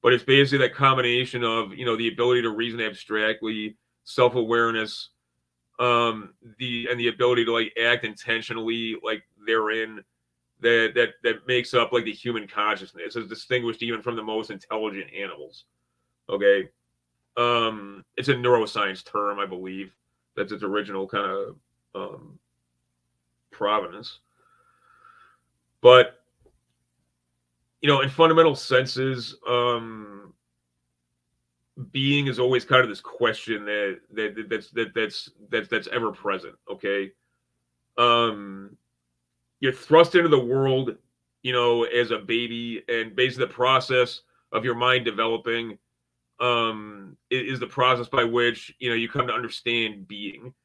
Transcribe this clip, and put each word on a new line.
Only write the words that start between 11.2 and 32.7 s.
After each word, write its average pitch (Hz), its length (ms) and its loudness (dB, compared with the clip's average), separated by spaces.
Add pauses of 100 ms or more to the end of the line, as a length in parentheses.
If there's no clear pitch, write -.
that 117 240 -2
makes 123 260 -2
up, 120 180 2
like, 120 140 2
the 107 80 -6
human 110 340 -6
consciousness, 98 680 -6
as 113 120 -8
distinguished 117 540 -6
even 117 200 -6
from 117 140 -6
the 110 80 -8
most 110 280 -6
intelligent 101 600 -8
animals. 87 540 -14 (640)
Okay? 101 400 4 (680)
Um, 113 680 -2 (100)
it's 131 140 -2
a 139 40 4
neuroscience 110 720 2
term, 104 360 -4
I 101 80 -4
believe. 92 440 -12 (460)
That's 101 140 -4
its 104 120 -8
original 98 440 -4
kind 101 180 -4
of, 95 300 -6 (400)
um, - 440 -14 (1120)
provenance. 104 680 -4 (1600)
But, 127 400 10 (1600)
you 143 80 2
know, 139 120 4
in 135 80 0
fundamental 160 460 6
senses, 131 800 -2 (120)
um, 113 840 -4 (1600)
being 139 360 0
is 123 120 -4
always 127 260 2
kind 131 160 4